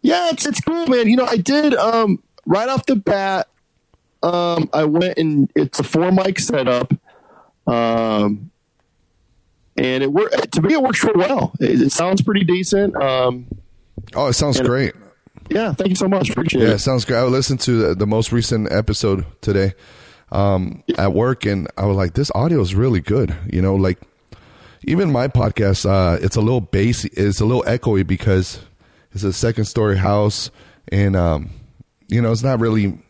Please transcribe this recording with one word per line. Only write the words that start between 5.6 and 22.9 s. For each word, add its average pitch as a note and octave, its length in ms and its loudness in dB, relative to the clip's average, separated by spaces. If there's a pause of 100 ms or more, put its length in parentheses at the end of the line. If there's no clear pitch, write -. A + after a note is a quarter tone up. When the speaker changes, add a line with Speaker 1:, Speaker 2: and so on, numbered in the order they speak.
Speaker 1:
a C#3 60 -2
four F3 260 0
mic F#3+ 300 2
setup. B2+ 540 0 (720)
Um, A2+ 840 0 (1300)
and C3 260 0
it C#3 100 0
wor-, G3+ 160 2
to - 340 -2
me, G3+ 120 4
it D4 80 2
works B3+ 220 0
real A3 120 2
well. G3+ 440 0
It, - 200 2
it C#3 120 2
sounds F#3 300 0
pretty G3+ 220 0
decent. F#3 520 0
Um, B2+ 500 0 (680)
Speaker 2:
Oh, C#3+ 120 0
it B2+ 80 0
sounds C#3 240 0
Speaker 1:
and B2+ 100 0
Speaker 2:
great. C3 240 0 (560)
Speaker 1:
Yeah, G#3 260 -2
thank F#3 160 0
you F#3 60 0
so F#3+ 120 0
much. F#3+ 220 0
Appreciate D#3+ 320 0
Speaker 2:
Yeah, A2+ 80 4
Speaker 1:
it. A2 40 4
Speaker 2:
it G2+ 60 -4
sounds B2+ 240 0
great. A#2+ 140 0
I A#2+ 60 2
listened C3 360 0
to A#2+ 180 0 (100)
the, E2 60 0
the G2 120 -2
most A2 260 0
recent A#2 400 0
episode G2+ 520 0 (160)
today, G2 340 0 (560)
um, G2 560 -2
Speaker 1:
Yeah. - 180 0
Speaker 2:
at G2 80 0
work, A#2+ 340 0
and G2 300 -2
I G2 100 -2
was G2 100 2
like, F#2 180 -2
"This C#3+ 200 0
audio D3 260 2
is F#2+ 140 -2
really A2 260 2